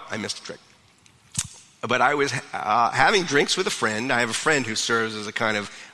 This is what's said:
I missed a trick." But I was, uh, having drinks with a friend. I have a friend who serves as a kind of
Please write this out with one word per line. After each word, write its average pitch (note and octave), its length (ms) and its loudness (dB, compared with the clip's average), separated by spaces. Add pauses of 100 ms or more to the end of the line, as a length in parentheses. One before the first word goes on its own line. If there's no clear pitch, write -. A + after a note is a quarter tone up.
(100)
I G2+ 60 -6
missed G#2 220 -6
a - 40 -20
trick." - 180 -14 (1200)
But B2 200 2
I C3+ 120 4
was, C#3 180 0 (200)
uh, A2 380 2
having F3+ 320 4
drinks C#3+ 340 2
with F#3 100 -2
a G#3 40 -2
friend. A2+ 420 -2
I A#2+ 80 2
have A#2+ 80 2
a A2+ 60 -4
friend D3 320 2
who A2 80 -4
serves A2+ 400 0
as G#2+ 120 -8
a G#2+ 60 -10
kind A2 240 0
of G#2 140 -6 (240)